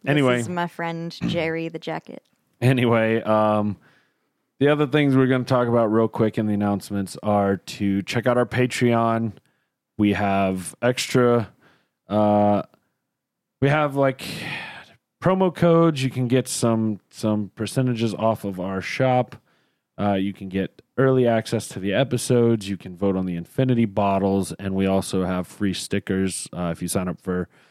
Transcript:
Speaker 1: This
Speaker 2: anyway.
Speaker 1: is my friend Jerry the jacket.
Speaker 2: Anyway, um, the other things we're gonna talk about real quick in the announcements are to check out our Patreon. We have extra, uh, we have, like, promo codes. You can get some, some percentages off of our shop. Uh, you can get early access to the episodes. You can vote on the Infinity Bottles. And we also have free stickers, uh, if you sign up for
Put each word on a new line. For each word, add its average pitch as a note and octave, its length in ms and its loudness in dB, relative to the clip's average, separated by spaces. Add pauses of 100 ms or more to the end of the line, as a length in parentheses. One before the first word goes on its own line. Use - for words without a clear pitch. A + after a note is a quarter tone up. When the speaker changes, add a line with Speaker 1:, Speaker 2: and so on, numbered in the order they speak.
Speaker 1:
This C3+ 80 -4
Speaker 2:
anyway. C3 280 4
Speaker 1:
is A#2 100 -6
my F3 180 -4
friend E3+ 480 -8 (120)
Jerry E3 420 -4
the E3 100 -12
jacket. - 440 -10 (360)
Speaker 2:
Anyway, A#2 640 2
um, G#2+ 560 2 (840)
the C#3 80 4
other D3 200 2
things C#3 280 2
we're C3 120 4
gonna B2+ 180 0
talk B2 240 2
about A#2 160 2
real A2 240 2
quick A2 280 0
in A2 100 -2
the G#2 60 0
announcements G2+ 680 -2
are G2+ 340 2
to G2 440 -2
check A#2 260 -2
out B2 100 2
our B2 80 2
Patreon. A#2 880 0 (640)
We G#2 160 4
have G2 680 -2
extra, A#2+ 680 2 (600)
uh, G#2 540 4 (960)
we C3+ 80 2
have, D3 260 0
like, C3+ 280 0 (1000)
promo F#3 340 2
codes. E3 480 4
You C3 60 -2
can B2+ 180 -2
get B2+ 220 2
some, A2+ 500 0 (100)
some G#2+ 460 -2
percentages A#2 580 -2
off A2 300 -2
of F#2+ 160 -8
our F#2+ 220 -6
shop. B2+ 540 -2 (640)
Uh, G2+ 160 0
you G2 200 -2
can F#2+ 160 -14
get F#2+ 320 -6 (160)
early C3 300 4
access A2+ 420 0
to - 100 -10
the F#2+ 140 -4
episodes. A#2 760 0
You G2 80 -4
can F2+ 200 -14
vote G2 180 0
on F#2 100 -2
the F2+ 100 -4
Infinity A#2 500 0
Bottles. G2 680 0
And G2 220 -6
we G2 100 0
also F#2+ 400 0
have F2+ 220 -4
free G2 260 -4
stickers, F#2+ 800 -4
uh, F2 180 -4
if E2 100 -8
you F2+ 80 -8
sign F#2 200 -2
up E2 120 -8
for F2+ 260 -4 (240)